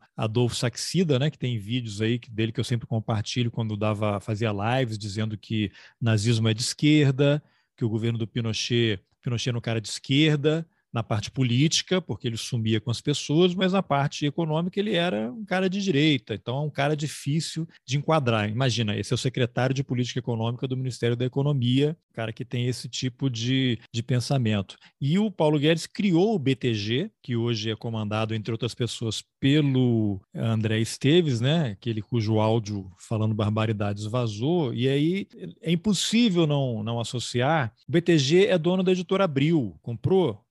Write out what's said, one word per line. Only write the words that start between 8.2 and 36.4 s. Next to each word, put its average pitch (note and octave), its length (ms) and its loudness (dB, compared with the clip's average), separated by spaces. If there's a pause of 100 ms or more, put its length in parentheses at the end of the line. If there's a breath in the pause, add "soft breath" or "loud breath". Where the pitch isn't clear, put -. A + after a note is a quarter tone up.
Pinochet, A2+ 720 0 (240)
Pinochet A#2+ 260 -4
era A#2+ 80 -2
um A2+ 40 -6
cara A2+ 200 -2
de G#2 60 -8
esquerda, D3+ 760 2 (300)
na A2+ 100 -2
parte G#2 260 -4
política, C#3 720 2
porque - 240 -6
ele A2+ 120 -4
sumia A2 420 0
com - 100 -6
as A#2 120 -4
pessoas, D#3+ 520 2
mas F#3 200 0
na G3 100 2
parte C#3+ 420 -2
econômica E3 540 -2
ele G#3 160 0
era G3+ 340 -2
um A#3 140 -12
cara F#3+ 260 0
de G3 140 -2
direita, D3 500 2
então A#2+ 220 -6
é C#3 60 -4
um D3+ 80 -4
cara D3 260 0
difícil D3+ 720 -4 (180 soft breath)
de B2+ 120 -2
enquadrar. A#2+ 520 2
Imagina, A2+ 460 0
esse G#2 160 -4
é B2+ 40 0
o - 20 2
secretário B2+ 580 0
de C#3 80 -2
Política B2 360 -4
Econômica A#2 460 -4
do B2+ 120 -4
Ministério A#2+ 400 -2
da B2+ 80 -2
Economia, C#3 720 0 (160)
cara A2+ 180 -6
que B2 140 -10
tem B2 220 -4
esse B2+ 200 -4
tipo B2+ 420 -4
de, B2 480 0 (160)
de A#2 80 -4
pensamento. A#2+ 760 0 (240 soft breath)
E D3+ 180 2
o A3 100 2
Paulo D#3 300 2
Guedes D#3+ 260 2
criou G3 480 2
o F#3+ 60 0
B C3+ 160 2
T A#2+ 180 0
G, A#2 380 -2 (100)
que A#2+ 140 -4
hoje A2+ 340 -2
é G#2+ 60 -2
comandado, A2 580 -4
entre A2 200 -4
outras A2+ 200 -4
pessoas, A2+ 480 -4 (160)
pelo B2+ 840 2 (120)
André A2 460 0
Esteves, C3 640 2
né? C#3+ 300 0
Aquele G#2+ 300 -6
cujo A2 380 0
áudio G#2+ 580 0
falando A2 380 -2
barbaridades G#2+ 720 -2
vazou, B2 680 -2
e A#2+ 140 0
aí D#3 400 0 (340)
é E3 120 -2
impossível F3+ 760 2